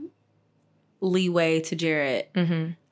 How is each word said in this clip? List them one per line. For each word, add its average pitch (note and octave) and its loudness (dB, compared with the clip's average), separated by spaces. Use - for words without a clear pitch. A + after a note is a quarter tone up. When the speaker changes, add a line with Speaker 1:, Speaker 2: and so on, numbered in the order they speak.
Speaker 1:
leeway F3 2
to D#3+ -6
Jarrett. D3+ -2
Speaker 2:
Mm-hmm. E3 0